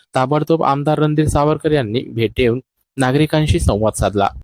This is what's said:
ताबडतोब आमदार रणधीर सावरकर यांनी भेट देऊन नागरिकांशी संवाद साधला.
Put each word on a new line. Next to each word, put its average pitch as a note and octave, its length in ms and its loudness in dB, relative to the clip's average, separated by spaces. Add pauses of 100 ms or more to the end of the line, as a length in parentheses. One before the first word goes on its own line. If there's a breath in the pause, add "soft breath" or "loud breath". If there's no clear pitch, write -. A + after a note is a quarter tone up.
(140)
ताबडतोब D3 480 0
आमदार C#3+ 360 0
रणधीर D3+ 280 0
सावरकर D3+ 460 0
यांनी B2 280 0
भेट A2+ 360 -4
देऊन B2 240 2 (360)
नागरिकांशी D3+ 640 0
संवाद G#2+ 320 0
साधला. G2 360 0 (160)